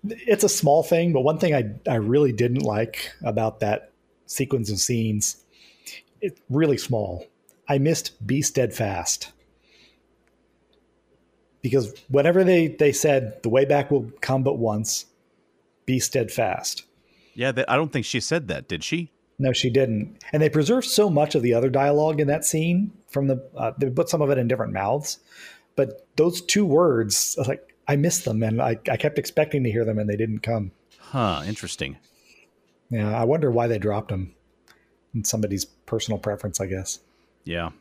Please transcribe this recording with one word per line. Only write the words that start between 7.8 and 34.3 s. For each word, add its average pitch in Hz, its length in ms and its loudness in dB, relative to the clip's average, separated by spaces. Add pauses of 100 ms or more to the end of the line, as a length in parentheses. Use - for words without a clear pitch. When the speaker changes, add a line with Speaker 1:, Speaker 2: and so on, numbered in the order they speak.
Speaker 1:
"Be 135 160 0
steadfast." 101 920 -2 (2250)
Because 123 320 0 (140)
whenever 165 340 4
they, 180 260 4
they 147 240 2
said, 135 520 0
"The 117 40 0
way 131 160 6
back 139 280 2
will 120 180 0 (100)
come 135 220 0
but 135 160 0
once, 110 480 -2 (800)
be 131 140 0
steadfast." - 840 -2 (500)
Speaker 2:
Yeah, 127 180 -2
that, 131 180 -2
I 127 60 2
don't 151 160 0
think 123 120 -2
she - 160 -4
said 156 280 -4
that, 71 200 -6
did 85 160 -4
she? 165 280 -4 (260)
Speaker 1:
No, 131 140 2
she 123 180 0
didn't. 113 480 0 (140)
And 151 100 2
they 156 80 4
preserved 156 360 2
so 208 220 2
much 147 260 2
of 143 80 2
the 120 120 4
other 127 160 2
dialogue 147 500 2
in 147 80 2
that 147 160 0
scene 175 480 0 (160)
from 139 200 -2
the, 131 140 0 (140)
uh, 120 220 -4
they 139 120 0
put 135 180 0
some 151 120 0
of 147 100 2
it 143 80 2
in 120 100 0
different 113 240 -2
mouths, 107 460 -2 (580)
but 135 300 -2 (100)
those 170 260 2
two 202 240 2
words, 135 720 2
I - 20 -2
was 110 80 0
like, - 260 -6 (140)
I 143 80 4
missed 160 300 0
them, 110 160 0
and 113 200 0
I, 117 160 0 (120)
I 117 80 0
kept 147 200 -2
expecting 151 460 -2
to 120 80 0
hear 113 120 0
them, 107 140 -2
and 104 100 -2
they 104 80 -2
didn't 110 240 -2
come. 107 300 -4 (280)
Speaker 2:
Huh, 98 480 -2
interesting. 82 500 -8 (920)
Speaker 1:
Yeah, 107 280 -2
I 117 60 0
wonder 147 260 2
why 117 160 2
they 117 120 0
dropped 104 320 -4
them. 95 240 -6 (800)